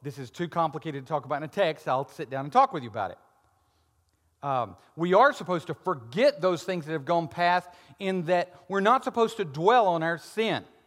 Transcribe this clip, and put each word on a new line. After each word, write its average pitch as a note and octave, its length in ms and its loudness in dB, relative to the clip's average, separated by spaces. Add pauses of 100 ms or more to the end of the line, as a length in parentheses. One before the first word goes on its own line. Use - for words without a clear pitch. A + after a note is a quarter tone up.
This C3 160 -12
is B2+ 120 -14
too F3 180 -8
complicated D3+ 580 -4
to - 40 -20
talk D3 160 -2
about C#3+ 120 -4
in C#3+ 60 -6
a D#3 40 -10
text. D#3+ 400 -2
I'll C#3 220 0
sit C#3 200 -12
down C3+ 160 -6
and C#3+ 60 -12
talk C4 220 4
with D#3 100 -6
you A#2 60 -10
about G2 220 -6
it." E2+ 60 -16 (1300)
Um, B2 320 -4 (200)
we F3 180 0
are C4 200 8
supposed F3 340 -6
to D#3+ 80 -6
forget E3+ 680 0
those F3+ 220 0
things F3 240 -6
that D#3 60 -6
have D3 120 -6
gone E3+ 220 0
past F3 420 0 (300)
in F#3+ 240 -2
that F3 320 0 (140)
we're G3 100 0
not A#3 240 4
supposed A3+ 340 0
to G3+ 80 -4
dwell F#3 420 4
on E3+ 140 0
our E3 160 -2
sin F#3 460 -4 (240)